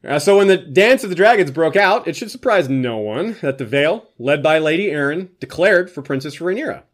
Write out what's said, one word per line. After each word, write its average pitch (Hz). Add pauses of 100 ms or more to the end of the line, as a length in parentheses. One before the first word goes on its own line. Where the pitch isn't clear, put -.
Uh, 147
so 196
when 202
the 190
Dance 202
of 202
the 175
Dragons 196
broke 160
out, 202
it 165
should 214
surprise 202
no 127
one 131
that 135
the 135
Vale, 143 (100)
led 139
by 156
Lady 160
Arryn, 151 (100)
declared 180
for -
Princess 135
Rhaenyra 185